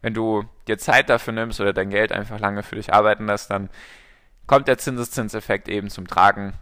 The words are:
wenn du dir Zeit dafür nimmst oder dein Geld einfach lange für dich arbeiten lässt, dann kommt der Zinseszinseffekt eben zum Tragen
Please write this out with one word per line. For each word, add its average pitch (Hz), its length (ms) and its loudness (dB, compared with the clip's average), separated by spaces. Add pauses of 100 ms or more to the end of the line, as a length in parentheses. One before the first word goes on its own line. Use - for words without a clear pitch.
wenn 113 140 -6
du 110 300 0 (240)
dir 107 100 0
Zeit 135 320 4
dafür 117 220 0
nimmst 113 280 -6
oder 101 120 0
dein 95 180 -2
Geld 104 220 0
einfach 107 260 -6
lange 101 240 -4
für - 140 -10
dich 104 180 -2
arbeiten 107 320 4
lässt, 104 240 -4
dann 98 180 -4 (760)
kommt 139 220 4
der 131 100 4
Zinseszinseffekt 113 920 -4
eben 101 220 -4
zum 92 160 -12
Tragen 98 560 2